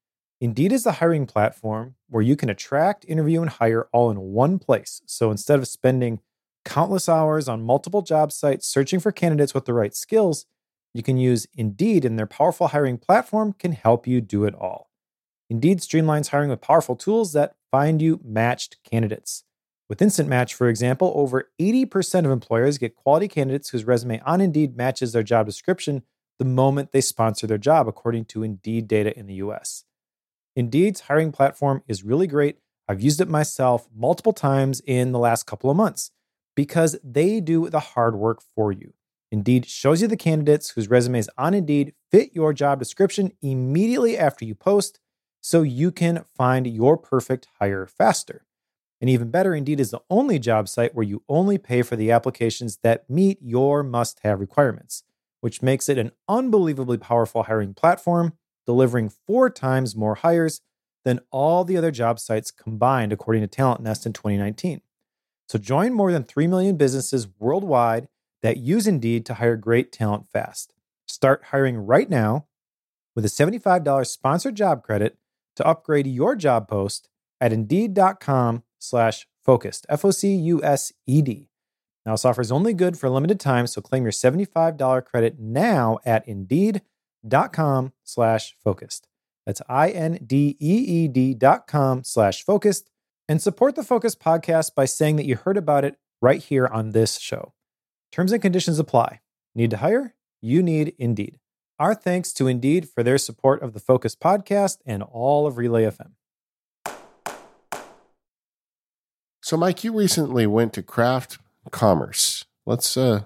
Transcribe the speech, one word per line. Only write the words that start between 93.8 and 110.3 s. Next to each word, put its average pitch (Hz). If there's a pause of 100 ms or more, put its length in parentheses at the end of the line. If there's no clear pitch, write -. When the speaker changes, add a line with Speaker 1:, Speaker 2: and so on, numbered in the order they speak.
Speaker 1:
Focus 226
Podcast 160
by 139
saying 151
that 143
you 127
heard 196
about 147
it - (240)
right 143
here 127
on 110
this 113
show. - (580)
Terms 185
and 233
conditions 175
apply. - (340)
Need 117
to 107
hire? 220 (260)
You 131
need 156
Indeed. 117 (400)
Our 190
thanks 180
to 131
Indeed 139
for -
their 127
support 135
of 117
the 104
Focus 127
Podcast 196
and 104
all 139
of 123
Relay 117
F 101
M. - (3250)
Speaker 2:
So, -
Mike, 180
you 226
recently 151